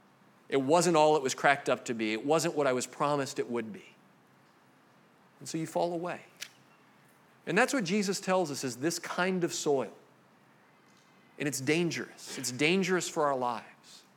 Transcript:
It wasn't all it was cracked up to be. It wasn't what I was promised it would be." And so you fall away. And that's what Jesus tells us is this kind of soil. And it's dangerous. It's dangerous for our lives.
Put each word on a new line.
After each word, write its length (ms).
It 100
wasn't 380
all 180
it 60
was 120
cracked 360
up 160
to 80
be. 180
It 120
wasn't 300
what 120
I 80
was 120
promised 520
it 120
would 220
be." 220
And 80
so 80
you 100
fall 280
away. 260
And 100
that's 160
what 120
Jesus 360
tells 300
us 140
is 120
this 220
kind 440
of 120
soil. 360
And 100
it's 120
dangerous. 760
It's 160
dangerous 560
for 160
our 120
lives. 680